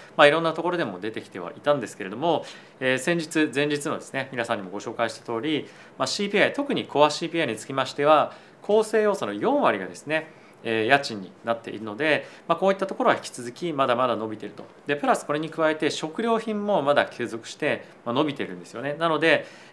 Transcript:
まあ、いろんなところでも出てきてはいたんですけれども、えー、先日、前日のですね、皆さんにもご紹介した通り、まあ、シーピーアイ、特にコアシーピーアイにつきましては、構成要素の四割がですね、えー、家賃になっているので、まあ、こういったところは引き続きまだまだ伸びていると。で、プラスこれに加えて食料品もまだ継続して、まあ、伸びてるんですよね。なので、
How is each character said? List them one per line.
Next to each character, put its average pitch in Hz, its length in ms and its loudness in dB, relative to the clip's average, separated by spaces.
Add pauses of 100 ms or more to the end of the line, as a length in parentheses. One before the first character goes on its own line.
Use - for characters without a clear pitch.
(160)
ま 156 100 10
あ、 - 20 10
い 143 40 10
ろ 160 100 2
ん - 20 -2
な 160 100 2
と 151 80 -4
こ 170 80 0
ろ 175 80 0
で 170 80 0
も 95 140 -8
出 101 100 -6
て 107 120 -8
き - 100 -18
て 98 80 -10
は 85 140 -8
い - 60 -16
た 147 140 2
ん 143 60 2
で 107 80 -4
す - 100 -14
け - 60 -8
れ 95 80 -6
ど 107 60 -8
も、 156 280 0 (340)
え 131 160 2
ー、 - 40 -2
先 175 180 0
日、 156 340 2
前 139 140 2
日 147 200 -2
の 143 100 0
で 92 60 -8
す - 120 -16
ね、 131 180 -4
皆 123 140 -2
さ 117 80 -2
ん 110 40 0
に 101 60 -8
も 92 60 -12
ご 98 100 -8
紹 113 140 -8
介 113 160 0
し - 100 -10
た - 60 -20
通 117 160 -4
り、 147 260 -2 (300)
ま - 60 -2
あ、 160 40 0
シ - 180 -2
ー 202 60 -4
ピ 208 60 2
ー 175 60 6
ア 131 60 6
イ、 - 40 -4
特 277 220 -2
に 113 100 -2
コ 143 180 4
ア 151 60 8
シ 147 160 -4
ー 160 60 -8
ピ 165 80 -2
ー - 20 2
ア - 40 2
イ - 20 -4
に 110 80 -2
つ - 100 -14
き 139 80 -10
ま 135 140 0
し - 80 -12
て 143 100 0
は、 147 280 6 (280)
構 214 220 2
成 214 180 2
要 208 140 2
素 - 100 -4
の 101 80 -4
四 147 260 2
割 120 200 2
が 92 80 -6
で 90 80 -12
す - 100 -18
ね、 156 240 -2 (340)
え 113 200 0
ー、 - 20 2
家 139 140 6
賃 113 220 -6
に 92 100 -14 (140)
な 117 100 0
っ 117 60 -14
て - 100 -10
い 101 80 -10
る 107 40 -10
の 104 120 -8
で、 147 320 0 (200)
ま 170 60 0
あ、 160 60 0
こ 185 80 2
う 196 60 4
い - 20 2
っ - 20 -16
た 190 80 -2
と 190 80 -8
こ 247 120 -4
ろ - 40 6
は - 60 6
引 - 80 -10
き - 80 -14
続 123 200 -10
き 170 220 -6
ま 135 140 2
だ 123 80 2
ま 127 100 2
だ 117 100 0
伸 107 120 -6
び 107 100 -8
て 107 80 -14
い 104 40 -10
る 101 60 -16
と。 - 100 -16 (200)
で、 143 100 0
プ 190 120 -4
ラ 233 80 6
ス - 100 -8
こ 147 80 -4
れ 147 60 -2
に 160 100 -6
加 160 180 0
え 156 80 2
て 156 140 0
食 160 320 -6
料 226 160 2
品 214 300 -4
も 185 160 2
ま 143 100 2
だ 110 120 4
継 - 200 -6
続 110 220 -8
し - 80 -14
て、 131 300 -2 (200)
ま 120 60 -4
あ、 - 20 -2
伸 143 120 2
び 143 100 -4
て 104 100 -4
る 92 80 -10
ん 87 60 -12
で 87 80 -18
す - 80 -18
よ 117 80 -8
ね。 143 160 -6
な 165 100 0
の 156 80 2
で、 156 300 4 (260)